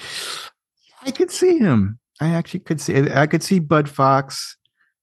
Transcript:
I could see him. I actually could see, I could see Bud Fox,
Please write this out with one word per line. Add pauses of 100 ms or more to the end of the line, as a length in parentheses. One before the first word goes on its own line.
(1040)
I
could
see
him. (200)
I
actually
could
see,
I
could
see
Bud
Fox, (460)